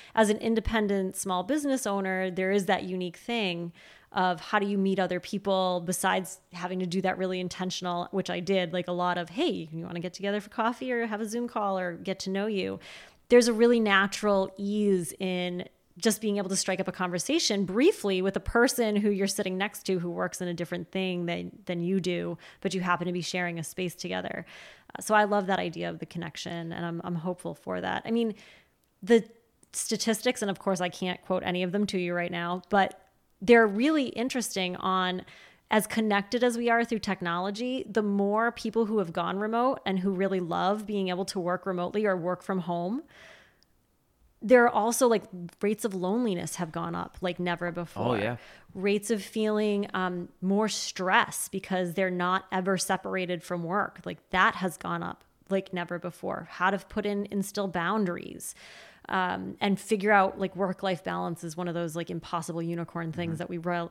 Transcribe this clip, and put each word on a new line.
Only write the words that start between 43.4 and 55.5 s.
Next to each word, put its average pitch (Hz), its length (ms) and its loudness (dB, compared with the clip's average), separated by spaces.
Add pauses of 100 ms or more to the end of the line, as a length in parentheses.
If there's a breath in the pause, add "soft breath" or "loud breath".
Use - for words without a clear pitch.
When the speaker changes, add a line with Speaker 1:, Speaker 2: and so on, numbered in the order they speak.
Speaker 1:
there 240 240 8
are 240 60 6
also, 233 380 4
like, 220 160 4 (360)
rates 208 240 0
of 196 120 -4
loneliness 185 600 0
have 165 140 -6
gone 170 240 -6
up - 260 -8
like 180 200 -4
never 175 320 -2
before. 175 340 -6
Speaker 2:
Oh, - 80 4
yeah. 120 220 0 (360 loud breath)
Speaker 1:
Rates 202 380 0
of 214 120 0
feeling, 214 720 0
um, 180 340 -2 (120)
more 196 280 2
stress - 800 0
because 185 460 -2
they're 190 160 2
not 180 420 0
ever 185 260 0
separated 185 640 -2
from 175 220 -6
work. 185 400 -2
Like, - 260 -10
that 185 260 4
has 180 200 -2
gone 170 260 -6
up - 220 -10 (260)